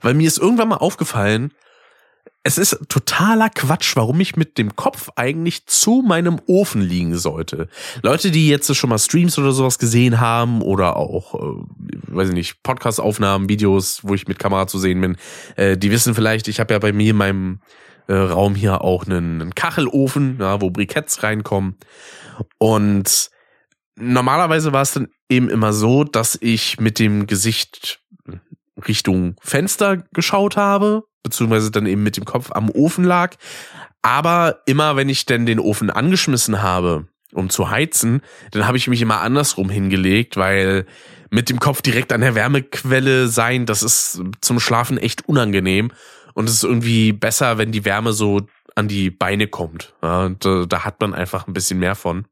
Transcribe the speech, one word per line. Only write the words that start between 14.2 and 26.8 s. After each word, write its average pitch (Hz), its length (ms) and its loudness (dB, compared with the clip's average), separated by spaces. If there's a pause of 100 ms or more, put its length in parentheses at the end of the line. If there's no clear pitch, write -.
mit 98 100 -6
Kamera 95 280 0
zu 95 120 -6
sehen 92 220 0
bin, 90 160 -2 (400)
äh, 95 220 2
die 98 120 0
wissen 117 240 2
vielleicht, 110 340 0
ich 107 120 -4
hab 110 100 -2
ja 107 80 2
bei 104 140 0
mir 104 180 4
in 107 60 4
meinem, 98 440 0 (480)
äh, 98 60 0
Raum 95 400 2
hier 98 280 0
auch 90 240 0
einen, 85 340 -2
einen 85 140 -8
Kachelofen, 139 840 0
ja, 98 220 -2
wo 95 80 0
Briketts 101 540 -4
reinkommen. 104 540 -2 (840)
Und 104 720 2 (680)
normalerweise 139 760 0
war 135 80 4
es 135 100 0
dann - 160 -4 (220)
eben 127 180 4
immer 110 240 2
so, 117 320 4
dass 113 340 -2
ich 113 400 -2
mit 113 200 0